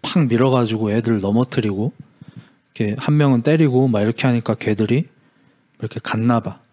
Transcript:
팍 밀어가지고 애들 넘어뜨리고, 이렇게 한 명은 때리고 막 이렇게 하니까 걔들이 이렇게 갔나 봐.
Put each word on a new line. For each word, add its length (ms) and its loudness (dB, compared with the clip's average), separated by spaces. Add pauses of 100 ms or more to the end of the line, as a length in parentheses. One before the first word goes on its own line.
팍 240 0
밀어가지고 640 0
애들 280 0
넘어뜨리고, 720 -2 (800)
이렇게 240 -4
한 180 -2
명은 260 2
때리고 460 4
막 140 0
이렇게 240 -2
하니까 280 0
걔들이 540 0 (720)
이렇게 240 -10
갔나 380 0
봐. 180 -12 (140)